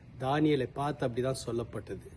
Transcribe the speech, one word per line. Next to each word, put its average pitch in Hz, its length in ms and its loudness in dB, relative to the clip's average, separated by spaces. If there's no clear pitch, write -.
தானியேலை 139 540 4
பார்த்து 143 340 0
அப்படிதான் 123 280 0
சொல்லப்பட்டது 113 720 -4